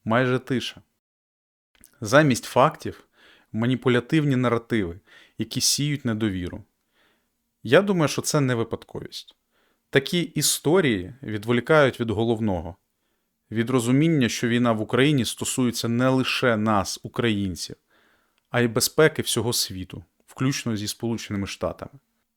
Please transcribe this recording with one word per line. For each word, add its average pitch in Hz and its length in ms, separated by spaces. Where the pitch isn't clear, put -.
майже 127 340
тиша. - 420
Замість 127 440
фактів — - 600
маніпулятивні 127 840
наративи, 113 640
які - 220
сіють 143 440
недовіру. 104 600
Я 139 200
думаю, 180 260
що - 140
це - 180
не 127 140
випадковість. - 840
Такі 156 300
історії 143 1000
відволікають 120 800
від 120 100
головного. 104 680
Від 113 200
розуміння, 131 580
що - 200
війна 120 240
в 110 80
Україні 123 440
стосується - 640
не 120 200
лише 127 480
нас, 107 460
українців, 101 760
а 120 100
й 120 80
безпеки 127 540
всього 117 300
світу, - 520
включно 131 500
зі 104 120
Сполученими 104 580
Штатами. - 460